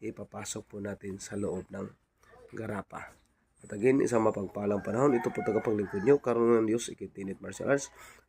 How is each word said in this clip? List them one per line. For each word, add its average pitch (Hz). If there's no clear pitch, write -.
ipapasok 107
po 104
natin 98
sa -
loob 98
ng 98
garapa. 104
At -
again, 127
isang 117
mapagpalang 101
panahon. 120
Ito 117
po -
tagapaglingkod 104
nyo, 143
Karunungan 117
ng 110
Diyos, 117
Ikitinit 95
Martial 95
Arts. 139